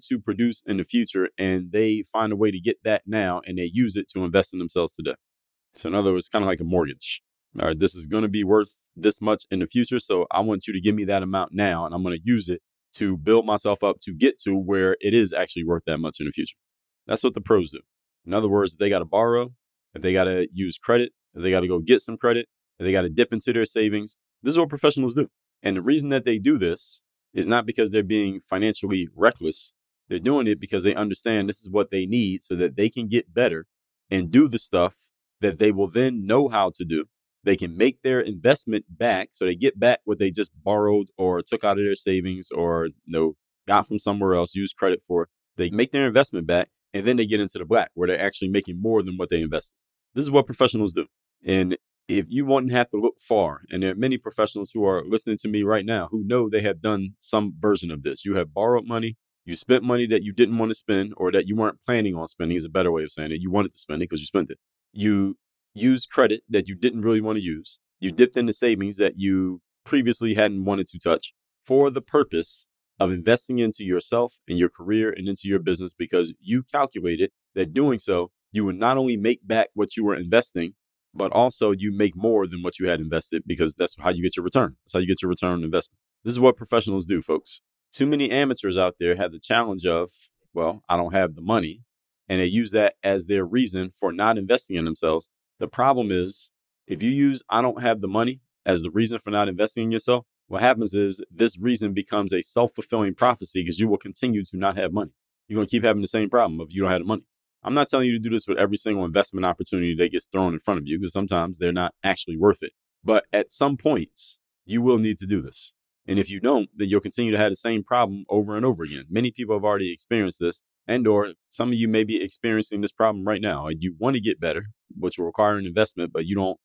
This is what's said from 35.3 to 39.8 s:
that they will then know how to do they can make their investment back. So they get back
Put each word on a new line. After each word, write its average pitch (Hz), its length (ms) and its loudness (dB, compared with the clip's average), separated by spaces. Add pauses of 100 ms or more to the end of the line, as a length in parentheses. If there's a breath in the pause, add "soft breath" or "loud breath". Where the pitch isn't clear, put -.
that 95 180 0
they 107 140 4
will 98 180 0
then 117 360 0
know 127 240 2
how 101 260 2
to 90 100 -8
do 78 200 -2 (380)
they 98 120 4
can 85 220 -6
make 123 240 2
their 127 180 0
investment 110 680 0
back. 95 420 0
So - 140 -4
they 90 100 2
get 101 240 0
back 117 240 4